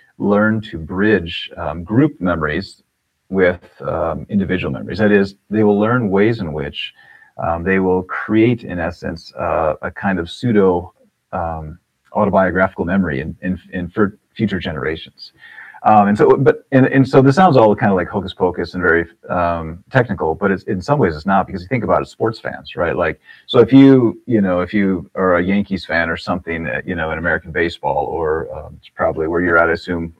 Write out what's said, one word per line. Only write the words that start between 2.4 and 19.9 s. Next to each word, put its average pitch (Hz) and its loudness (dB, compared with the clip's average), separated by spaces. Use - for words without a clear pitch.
with, 90 0
um, 80 -6
individual 90 -2
memories. 62 -8
That 107 4
is, 98 4
they 107 2
will 104 4
learn 113 0
ways 110 2
in 82 -8
which 71 -10
um, 82 -4
they 95 0
will 92 0
create, 113 0
in 87 -8
essence, 82 -10
uh, 80 -2
a 78 -8
kind 95 -4
of 85 -8
pseudo, 95 0
um, 82 -8
autobiographical 95 0
memory 82 -2
in, 80 -10
in, 90 -6
in 87 -8
for 101 -2
future 104 -4
generations. 80 -8
Um, 104 6
and 104 2
so, 131 6
but, - 0
and, 131 6
and 135 2
so 139 4
this 135 4
sounds 180 6
all 107 6
kind 107 0
of 98 2
like 87 -2
hocus - -6
pocus 90 -4
and 90 -6
very, 82 2
um, 85 -4